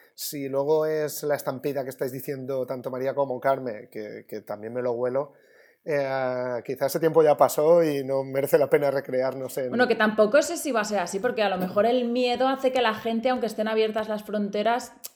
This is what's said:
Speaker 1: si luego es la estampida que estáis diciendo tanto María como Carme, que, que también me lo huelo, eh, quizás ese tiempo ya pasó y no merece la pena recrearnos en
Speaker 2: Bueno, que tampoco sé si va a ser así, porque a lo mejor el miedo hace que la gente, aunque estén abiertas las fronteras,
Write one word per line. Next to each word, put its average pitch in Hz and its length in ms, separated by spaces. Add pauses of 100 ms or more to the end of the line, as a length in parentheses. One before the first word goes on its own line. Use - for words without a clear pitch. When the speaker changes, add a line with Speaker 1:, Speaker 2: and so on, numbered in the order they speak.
(140)
Speaker 1:
si 139 360
luego 147 360
es 151 380
la 147 120
estampida 135 500
que 131 40
estáis 131 220
diciendo 131 540
tanto 127 260
María 127 240
como 131 240
Carme, 131 500
que, 110 380
que 107 140
también 107 320
me 123 80
lo 123 100
huelo, 127 400 (540)
eh, 131 800
quizás 135 260
ese 170 80
tiempo 156 240
ya 147 140
pasó 156 440
y 143 220
no 135 220
merece 135 320
la 139 120
pena 143 220
recrearnos 135 680
en 131 120
Speaker 2:
Bueno, 240 180
que 226 80
tampoco 214 460
sé 320 160
si 294 160
va 220 80
a 202 40
ser 208 140
así, 185 200
porque 185 240
a 202 60
lo 185 80
mejor 185 280
el 247 240
miedo 247 400
hace 262 240
que 262 80
la 214 140
gente, 226 340
aunque 240 160
estén 214 240
abiertas 220 400
las 214 140
fronteras, 208 680 (240)